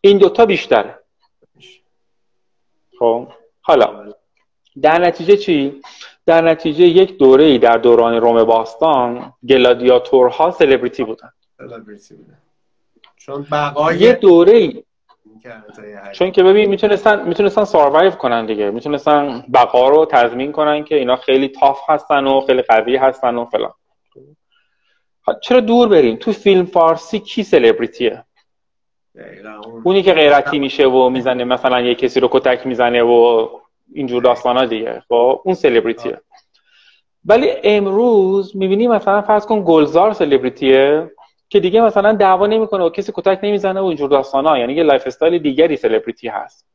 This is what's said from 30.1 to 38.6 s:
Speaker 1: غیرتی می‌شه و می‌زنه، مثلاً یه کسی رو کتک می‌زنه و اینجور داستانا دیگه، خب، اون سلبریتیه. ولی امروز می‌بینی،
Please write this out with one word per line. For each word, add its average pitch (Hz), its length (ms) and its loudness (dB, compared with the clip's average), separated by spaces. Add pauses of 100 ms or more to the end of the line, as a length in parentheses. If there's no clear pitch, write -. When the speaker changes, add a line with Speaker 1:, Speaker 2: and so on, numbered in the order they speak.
Speaker 1:
غیرتی 143 460 2
می‌شه 139 280 -2
و 127 220 2
می‌زنه، 127 360 -4
مثلاً 123 360 -2
یه 123 140 -2
کسی 123 260 -4
رو 107 120 0
کتک 127 340 -2
می‌زنه 120 360 -2
و 117 460 2 (440)
اینجور 123 300 -6
داستانا 123 420 0
دیگه، 117 440 -8
خب، 120 360 0
اون 185 100 -2
سلبریتیه. 117 680 -4 (1040)
ولی 214 280 2 (120)
امروز 196 920 0
می‌بینی، 196 320 -2